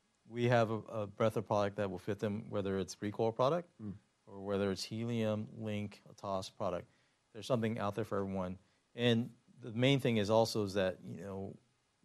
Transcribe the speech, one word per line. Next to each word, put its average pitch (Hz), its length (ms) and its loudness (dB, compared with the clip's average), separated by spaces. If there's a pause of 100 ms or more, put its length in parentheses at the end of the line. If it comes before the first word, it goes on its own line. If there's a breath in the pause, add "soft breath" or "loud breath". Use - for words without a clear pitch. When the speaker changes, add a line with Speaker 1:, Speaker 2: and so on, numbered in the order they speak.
(300)
Speaker 1:
We 120 160 0
have 117 260 6
a, 113 40 0
a 107 320 -6
breadth 107 280 0
of 113 120 -2
product 104 300 2
that 101 140 -2
will 92 80 -6
fit 101 200 -4
them, 107 300 -4
whether 98 300 -2
it's 92 220 -6
recoil 110 320 0
product 151 340 0 (160)
Speaker 2:
Mm. 104 100 -8 (340)
Speaker 1:
or 98 120 -16
whether 98 320 2
it's 95 120 -4
helium, 110 640 -2 (100)
link, 104 520 -6
a - 40 -20
toss 98 360 -6
product. 90 380 -4 (460)
There's 107 140 -12
something 113 320 0
out 101 160 -2
there 113 100 -2
for 104 140 -2
everyone. 95 380 -4 (380)
And 120 360 2 (280)
the 123 140 -12
main 131 260 6
thing 120 180 2
is 101 120 2
also 110 340 4
is 95 120 -4
that, 92 240 2 (140)
you 113 100 -12
know, 98 340 -10 (480)